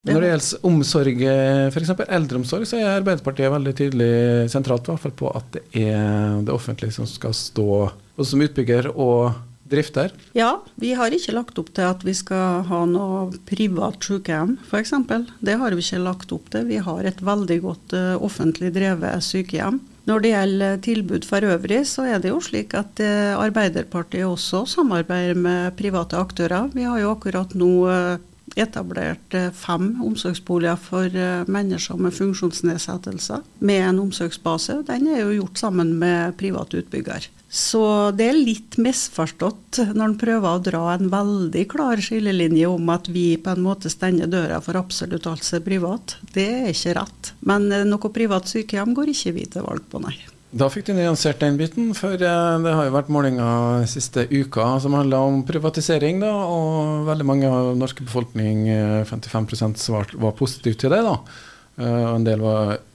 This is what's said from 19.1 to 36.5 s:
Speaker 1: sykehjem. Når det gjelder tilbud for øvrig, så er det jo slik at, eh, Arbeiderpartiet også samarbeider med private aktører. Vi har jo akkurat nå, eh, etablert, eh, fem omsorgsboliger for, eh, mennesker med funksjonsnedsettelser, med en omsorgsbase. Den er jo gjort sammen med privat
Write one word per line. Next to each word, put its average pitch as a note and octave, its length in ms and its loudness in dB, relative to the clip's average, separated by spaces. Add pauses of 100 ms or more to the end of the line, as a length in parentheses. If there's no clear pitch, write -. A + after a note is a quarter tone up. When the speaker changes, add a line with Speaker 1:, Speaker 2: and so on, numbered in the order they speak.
Speaker 1:
sykehjem. G3 540 -2 (280)
Når G#3+ 140 2
det A3+ 100 4
gjelder G3 500 2
tilbud G3+ 460 -2
for G#3 180 2
øvrig, G3 400 2
så C4 220 -4
er A3 100 2
det F#3+ 140 0
jo E4 80 0
slik G#3+ 340 -6
at, G#3 260 -6
eh, G#3 360 2
Arbeiderpartiet F#3+ 920 -2
også F3+ 400 -2
samarbeider F3+ 680 0
med F3+ 400 0
private F#3+ 400 -2
aktører. F#3 580 -2
Vi B3 80 -2
har A#3+ 160 -2
jo G#3 160 0
akkurat F#3 400 -4
nå, F3+ 340 4
eh, F3+ 300 0 (380)
etablert, F3+ 760 -4
eh, F3+ 180 -2
fem F#3 520 -2
omsorgsboliger F3 760 -2
for, F#3 260 -2
eh, F3+ 400 -2
mennesker F#3+ 520 -2
med F3+ 160 0
funksjonsnedsettelser, F3+ 1300 -4 (180)
med G3 280 4
en F#3 120 4
omsorgsbase. F3 840 -2
Den C4 220 0
er D4+ 140 2
jo G#3 240 0
gjort - 140 -8
sammen F3 400 2
med F3 380 0
privat F#3+ 340 -4